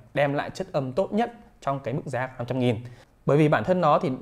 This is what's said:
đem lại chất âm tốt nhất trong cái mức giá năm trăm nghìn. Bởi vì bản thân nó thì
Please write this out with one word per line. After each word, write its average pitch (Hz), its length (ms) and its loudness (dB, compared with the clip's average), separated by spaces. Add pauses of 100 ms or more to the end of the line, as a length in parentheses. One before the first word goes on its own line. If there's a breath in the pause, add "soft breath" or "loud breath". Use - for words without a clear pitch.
(140)
đem 147 200 2
lại 117 160 -4
chất - 220 -10
âm 135 220 -4
tốt 190 200 -2
nhất 233 200 0 (280)
trong 139 180 -2
cái 117 140 -6
mức 156 120 -4
giá 127 320 -4
năm 120 100 -8
trăm 131 120 -4
nghìn. 123 160 2 (500 loud breath)
Bởi 139 120 4
vì 151 120 6
bản 131 140 2
thân 180 180 2
nó 147 180 4
thì 170 100 -2 (120)